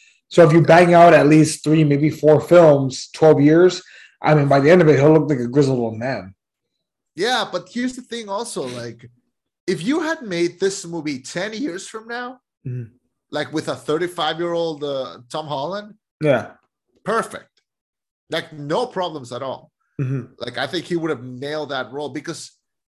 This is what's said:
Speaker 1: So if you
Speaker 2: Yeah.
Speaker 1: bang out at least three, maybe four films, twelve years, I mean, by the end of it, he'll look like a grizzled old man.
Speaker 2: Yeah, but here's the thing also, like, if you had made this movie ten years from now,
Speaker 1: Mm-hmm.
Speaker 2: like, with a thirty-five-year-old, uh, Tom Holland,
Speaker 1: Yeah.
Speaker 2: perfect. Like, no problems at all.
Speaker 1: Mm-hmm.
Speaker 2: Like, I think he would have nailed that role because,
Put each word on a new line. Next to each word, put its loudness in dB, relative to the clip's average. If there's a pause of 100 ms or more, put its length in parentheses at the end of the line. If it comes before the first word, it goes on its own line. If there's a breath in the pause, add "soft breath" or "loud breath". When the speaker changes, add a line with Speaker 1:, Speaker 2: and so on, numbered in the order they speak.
(300)
Speaker 1:
So 6
if 6
you 6
Speaker 2:
Yeah. 2
Speaker 1:
bang 6
out 8
at 6
least 2
three, 2
maybe 0
four 4
films, 4
twelve 4
years, 4 (400 soft breath)
I 2
mean, 2
by 2
the 4
end 8
of 4
it, 4
he'll 6
look 2
like -2
a -6
grizzled 0
old -6
man. -10 (800)
Speaker 2:
Yeah, -4
but -10
here's -8
the -16
thing -14
also, -10
like, -14 (560)
if -6
you -2
had -6
made -6
this -4
movie -10
ten -10
years -10
from -18
now, -14 (260)
Speaker 1:
Mm-hmm. -12 (400)
Speaker 2:
like, -8
with -6
a -6
thirty-five-year-old, -6
uh, -8 (100)
Tom -10
Holland, -10 (260)
Speaker 1:
Yeah. 0 (520)
Speaker 2:
perfect. -6 (840)
Like, -8
no -6
problems -10
at -12
all. -12 (280)
Speaker 1:
Mm-hmm. -8
Speaker 2:
Like, -12
I -6
think -8
he -6
would -4
have -8
nailed -10
that -10
role -10
because, -14 (460)